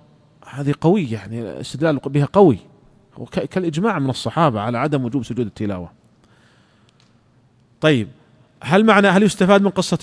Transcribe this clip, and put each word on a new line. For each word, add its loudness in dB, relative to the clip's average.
هذه -4
قوية، 0
يعني -10
الاستدلال -4
بها -2
قوي، 6
وك-، -10
كالإجماع -4
من -2
الصحابة -2
على -4
عدم -2
وجوب -4
سجود -6
التلاوة. -8
طيب، 2
هل 2
معنى، 6
هل 4
يستفاد 4
من 0
قصة -2